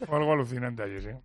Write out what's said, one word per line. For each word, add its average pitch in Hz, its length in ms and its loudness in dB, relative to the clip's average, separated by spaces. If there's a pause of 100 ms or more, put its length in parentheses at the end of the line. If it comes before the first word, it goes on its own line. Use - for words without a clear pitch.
fue 151 120 2
algo 151 140 4
alucinante 123 500 0
allí, 98 180 -4
sí. 101 80 -6 (160)